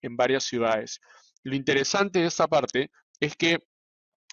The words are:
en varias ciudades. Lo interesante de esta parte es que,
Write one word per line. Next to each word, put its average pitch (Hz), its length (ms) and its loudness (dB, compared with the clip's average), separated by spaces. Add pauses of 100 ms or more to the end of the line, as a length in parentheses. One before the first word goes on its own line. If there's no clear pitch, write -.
en 120 160 -10
varias 131 280 2
ciudades. 113 560 -2 (440)
Lo 135 120 -4
interesante 151 640 0
de 170 60 4
esta 170 200 0
parte 139 440 0 (280)
es 147 160 -2
que, 165 240 2 (760)